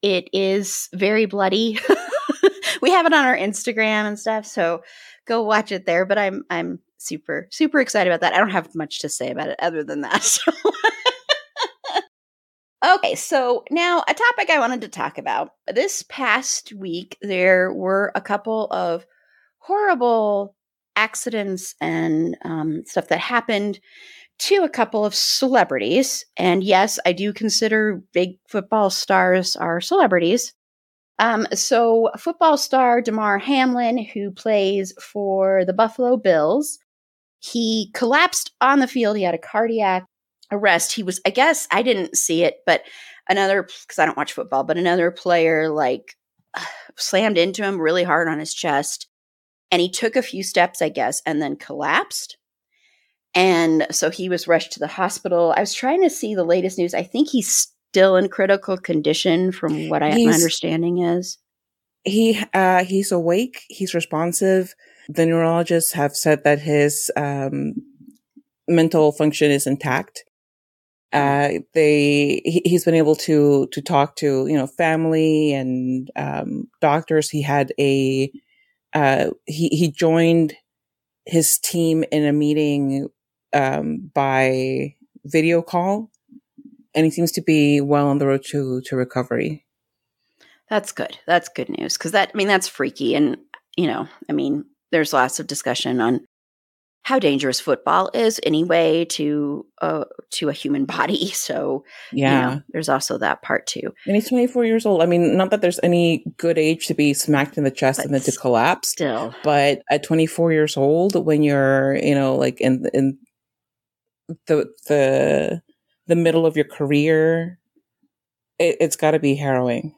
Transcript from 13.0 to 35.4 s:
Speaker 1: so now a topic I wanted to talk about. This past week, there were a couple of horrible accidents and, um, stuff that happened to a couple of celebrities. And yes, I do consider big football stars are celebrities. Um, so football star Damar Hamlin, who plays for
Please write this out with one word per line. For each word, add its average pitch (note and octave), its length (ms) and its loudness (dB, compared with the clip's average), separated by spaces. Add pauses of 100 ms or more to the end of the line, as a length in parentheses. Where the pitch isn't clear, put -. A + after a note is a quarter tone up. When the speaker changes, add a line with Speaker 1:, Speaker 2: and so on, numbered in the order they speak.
Speaker 1:
so B3 560 -2
now E4+ 360 0
a - 80 0
topic A#4+ 360 0
I D#4 80 4
wanted A#3+ 240 -2
to - 60 -14
talk - 280 -8
about. - 360 -4 (200)
This B3+ 360 -2
past B3 680 -4
week, F#3+ 480 -10
there F#3 500 2
were G3 420 -2
a G3 60 -2
couple G#3+ 500 -4
of F3 360 -4 (520)
horrible A#3 960 0 (400)
accidents G#3 840 -4
and, E3 640 -2
um, D#3+ 400 -6
stuff - 240 -6
that E3 120 0
happened G#3 600 -4 (600)
to G4 240 2
a D4 40 -2
couple G#3+ 380 -2
of G3+ 80 -4
celebrities. G#3 1120 0 (100)
And F3+ 260 0
yes, G3 440 2
I F3+ 80 2
do G3+ 180 -4
consider G#3+ 680 -2 (100)
big F3+ 240 -2 (120)
football G3+ 420 0
stars F#3 680 0
are E3+ 240 -4
celebrities. G3+ 720 2 (680)
Um, A3 360 0
so A3+ 640 2
football E4 400 0
star B3+ 420 2
Damar G#3+ 380 -2
Hamlin, B3 640 0
who G3+ 260 -8
plays G3 720 -2
for F#3+ 640 0